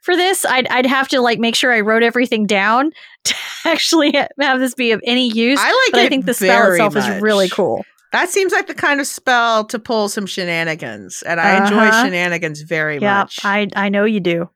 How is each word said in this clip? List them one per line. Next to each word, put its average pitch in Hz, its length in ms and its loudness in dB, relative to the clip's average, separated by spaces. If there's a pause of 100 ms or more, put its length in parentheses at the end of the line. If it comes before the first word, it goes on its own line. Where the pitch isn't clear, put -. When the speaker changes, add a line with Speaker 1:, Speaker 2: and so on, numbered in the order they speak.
Speaker 1:
for 359 160 0
this. 370 300 0
I'd, 254 220 0
I'd 254 180 0
have 269 220 0
to, 269 120 0
like, 233 180 0
make 226 180 0
sure 247 180 2
I 226 60 2
wrote 220 220 2
everything 233 440 0
down 214 440 2 (180)
<laughs> - 160 -20
to - 100 -2 (320)
actually 311 460 2
ha-, 285 160 0 (120)
have 269 180 0
this 254 160 -2
be 240 180 0
of 208 120 -2
any 247 240 0
use. 233 320 2
Speaker 2:
I 233 60 2
like 480 260 2
Speaker 1:
but - 80 4
I - 40 4
Speaker 2:
it - 40 2
Speaker 1:
think 269 160 -2
the 254 80 -2
spell 202 300 2
Speaker 2:
very 185 160 4
Speaker 1:
itself 156 180 2
is 202 240 -2
really 208 280 2
Speaker 2:
much. 190 40 -6
Speaker 1:
cool. 170 320 -2 (280)
Speaker 2:
That 330 180 0
seems 381 240 0
like 392 120 0
the 311 80 -10
kind 285 240 0
of 285 80 -2
spell 233 600 0
to 233 120 -8
pull 214 300 -2
some 214 160 -4
shenanigans, 165 960 -6
and 170 180 -4
I 196 280 2
enjoy 202 220 2
Speaker 1:
Uh-huh. 226 160 4
Speaker 2:
shenanigans 170 580 -4
very 156 340 -4
Speaker 1:
Yeah, 202 280 0
Speaker 2:
much. - 200 -14
Speaker 1:
I, 202 320 0
I 202 140 -2
know 202 160 2
you 214 140 0
do. 170 360 -2